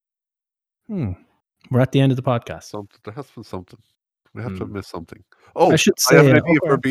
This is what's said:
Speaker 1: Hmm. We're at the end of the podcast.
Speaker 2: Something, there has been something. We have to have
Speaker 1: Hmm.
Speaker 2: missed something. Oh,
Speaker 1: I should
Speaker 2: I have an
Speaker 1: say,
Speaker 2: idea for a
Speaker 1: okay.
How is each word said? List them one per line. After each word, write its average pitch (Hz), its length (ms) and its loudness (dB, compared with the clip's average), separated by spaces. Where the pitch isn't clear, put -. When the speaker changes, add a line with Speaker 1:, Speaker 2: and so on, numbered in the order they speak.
Speaker 1:
Hmm. 160 240 -6
We're 123 120 2
at 131 100 0
the 139 100 2
end 135 100 4
of 123 40 -2
the 127 80 -8
podcast. 117 400 -6
Speaker 2:
Something, - 400 -16
there 104 100 -16
has 135 140 -16
been - 160 -20
something. - 360 -16
We 107 80 -16
have 101 120 -10
to 92 60 -12
have 107 100 -10
Speaker 1:
Hmm. 104 60 -14
Speaker 2:
missed 95 140 -12
something. - 340 -16
Oh, 160 160 4
Speaker 1:
I 156 40 4
should 175 180 2
Speaker 2:
I - 60 6
have 156 120 8
an 131 100 6
Speaker 1:
say, - 40 -
Speaker 2:
idea 160 220 0
for 160 60 -4
a 139 40 2
Speaker 1:
okay. 131 180 -2